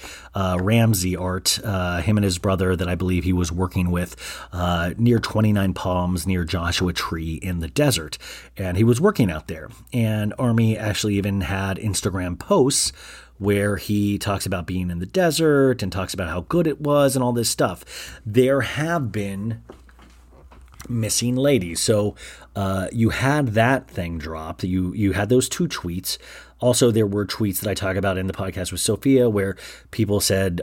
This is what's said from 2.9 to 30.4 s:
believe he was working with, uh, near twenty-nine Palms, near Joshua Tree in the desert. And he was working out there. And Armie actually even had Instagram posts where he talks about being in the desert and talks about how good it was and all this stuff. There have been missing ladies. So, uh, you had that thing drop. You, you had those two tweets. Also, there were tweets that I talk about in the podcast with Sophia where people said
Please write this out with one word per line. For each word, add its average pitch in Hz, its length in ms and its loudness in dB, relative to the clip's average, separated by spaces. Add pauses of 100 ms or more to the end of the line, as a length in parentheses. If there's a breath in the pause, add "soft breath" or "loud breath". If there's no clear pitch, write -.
believe 90 260 0
he 92 100 2
was 87 200 0
working 90 400 0
with, 87 240 -2 (360 loud breath)
uh, 87 460 0
near 117 220 4
twenty-nine 104 520 2
Palms, 90 540 -2
near 92 180 0
Joshua 87 480 -2
Tree 82 480 -6
in 90 200 -4
the 80 80 -6
desert. 104 500 0 (400 loud breath)
And 92 180 -4
he 107 80 4
was 120 160 4
working 165 300 2
out 78 160 -6
there. 78 240 -10 (220)
And 107 440 0
Armie 113 400 2
actually 104 380 -2
even 98 280 0
had 98 360 -2
Instagram 92 600 -4
posts 143 540 2 (460 loud breath)
where 101 380 0
he 101 420 0
talks 98 280 -4
about 92 200 -4
being 90 240 -4
in 87 80 -6
the 92 80 -6
desert 147 760 2
and 95 120 -4
talks 95 200 -4
about 90 160 -6
how 87 120 -4
good 165 260 0
it 147 140 -4
was 143 340 2
and 131 80 0
all 123 100 0
this 117 160 0
stuff. - 800 -4
There 127 360 4
have 143 500 -2
been 104 500 -6 (1200)
missing 117 480 -2
ladies. 127 460 2
So, 104 340 2 (400 loud breath)
uh, 95 380 -2
you 113 160 4
had 135 460 0
that 117 340 2
thing 85 300 -6
drop. 80 440 -10
You, 92 300 0
you 101 200 0
had 101 180 0
those 127 180 4
two - 180 -2
tweets. - 520 -6 (420 loud breath)
Also, 120 300 4
there 110 160 4
were 101 180 0
tweets 98 360 -4
that 104 100 -4
I 95 40 0
talk 95 220 -2
about 95 220 0
in 95 80 -4
the 92 80 -4
podcast 95 360 -6
with 90 120 -6
Sophia 123 480 4
where 98 260 0 (360 loud breath)
people 101 280 0
said 95 420 0